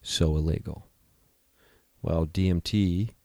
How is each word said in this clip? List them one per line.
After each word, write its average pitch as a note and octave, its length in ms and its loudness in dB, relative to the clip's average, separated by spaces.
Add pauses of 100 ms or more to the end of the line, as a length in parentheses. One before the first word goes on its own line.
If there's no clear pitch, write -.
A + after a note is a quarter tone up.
so D#2 340 0
illegal? - 520 -4 (1120)
Well, D#2+ 220 0
D F#2 240 0
M F2 120 2
T G2 500 0 (140)